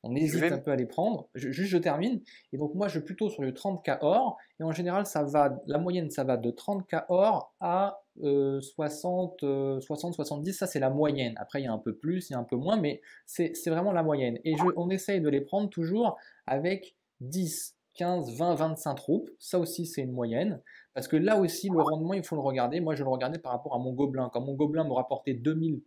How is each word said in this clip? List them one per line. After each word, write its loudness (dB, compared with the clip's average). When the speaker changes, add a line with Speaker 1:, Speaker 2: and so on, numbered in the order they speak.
Speaker 1:
On -4
Speaker 2:
Je 2
Speaker 1:
hésite 2
Speaker 2:
vais 2
Speaker 1:
un -2
peu -4
à 4
les 0
prendre. -2
Je, -6
juste, -2
je 4
termine. 2
Et -6
donc, -2
moi, 0
je -2
suis -4
plutôt -4
sur -6
du -2
trente -6
K 0
or. 4
Et -4
en -2
général, 0
ça 0
va, 4
la 0
moyenne, 0
ça -4
va 2
de 0
trente -4
K -2
or 4
à, 0
euh, 4
soixante, -4
euh, 0
soixante, -6
soixante-dix. -4
Ça, -4
c'est -4
la 4
moyenne. 2
Après, -6
il -4
y -4
a -2
un -2
peu -4
plus, -4
il -6
y -2
a 0
un -4
peu -2
moins, 0
mais 0
c'est, 0
c'est -4
vraiment 2
la 2
moyenne. 2
Et 2
je, 2
on 0
essaye 0
de 2
les 4
prendre -2
toujours 0
avec -2
dix, -6
quinze, -2
vingt, 2
vingt-cinq 0
troupes. 0
Ça -2
aussi, -2
c'est -4
une -4
moyenne. -2
Parce -6
que 4
là 6
aussi, 0
le 4
rendement, 2
il -2
faut -4
le -2
regarder. 0
Moi, 0
je -4
le 0
regardais -2
par -6
rapport -4
à 0
mon -2
gobelin. 0
Quand 0
mon -4
gobelin 2
me -2
rapportait -2
deux 0
mille 0